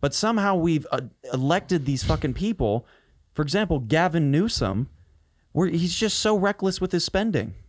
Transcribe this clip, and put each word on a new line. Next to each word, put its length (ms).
But 120
somehow 420
we've, 360
uh, 100
elected 520
these 180
fucking 300
people. 520
For 80
example, 380
Gavin 520
Newsom, 580
where 160
he's 280
just 240
so 180
reckless 420
with 140
his 100
spending. 520